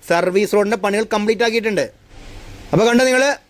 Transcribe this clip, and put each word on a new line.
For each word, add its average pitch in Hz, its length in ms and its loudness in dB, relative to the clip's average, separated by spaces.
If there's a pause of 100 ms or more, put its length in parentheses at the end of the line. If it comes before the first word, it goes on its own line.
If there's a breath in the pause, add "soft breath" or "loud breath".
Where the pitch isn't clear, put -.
സർവീസ് 180 460 0
റോഡിന്റെ 208 220 2
പണികൾ 202 380 -2
കംപ്ലീറ്റ് 208 280 0
ആക്കിയിട്ടുണ്ട്. 220 480 -2 (800)
അപ്പൊ 208 140 4
കണ്ടോ 240 180 4
നിങ്ങൾ 254 320 2 (140)